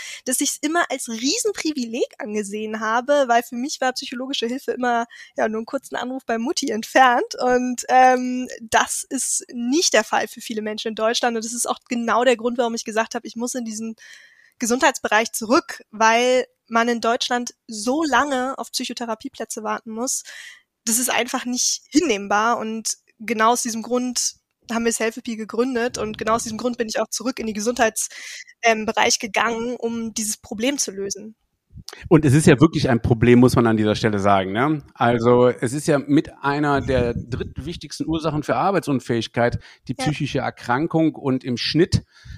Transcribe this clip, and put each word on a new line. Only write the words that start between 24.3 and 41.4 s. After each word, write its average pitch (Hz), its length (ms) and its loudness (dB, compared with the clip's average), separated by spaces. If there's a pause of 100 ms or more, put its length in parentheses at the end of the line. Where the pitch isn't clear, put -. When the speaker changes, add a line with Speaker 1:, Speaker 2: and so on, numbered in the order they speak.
Speaker 1:
haben 233 140 0
wir 226 60 2
Selfie 226 440 -4
gegründet 233 600 -2
und 214 180 -6
genau 220 200 0
aus 233 80 -4
diesem 220 140 -8
Grund 240 200 -4
bin 226 100 -2
ich 202 100 -4
auch 220 100 -2
zurück 233 300 -4
in 226 80 -6
die 220 60 -4
Gesundheits-, 220 560 0 (540)
ähm, 220 240 4
Bereich 220 320 2
gegangen, 226 580 -2
um 226 380 -6
dieses 214 240 -4
Problem 254 400 -4
zu - 140 -4
lösen. 196 440 -10 (720)
Speaker 2:
Und 156 180 8
es 123 80 6
ist 156 120 6
ja 135 140 8
wirklich 151 300 4
ein 113 100 4
Problem, 120 380 6
muss 123 180 8
man 120 100 4
an 113 120 4
dieser 107 160 4
Stelle 104 240 0
sagen, 95 340 4
ne? 143 400 0
Also, 123 560 4
es 120 240 0
ist 147 140 -4
ja 151 120 4
mit 143 320 0 (120)
einer 143 400 0
der 123 320 0
drittwichtigsten 135 920 -8
Ursachen 151 360 -2
für 135 140 -2
Arbeitsunfähigkeit 123 1000 0 (300)
die 135 100 -6
Speaker 1:
Ja. - 60 -4
Speaker 2:
psychische 143 360 -2
Erkrankung 143 760 0
und 131 300 -2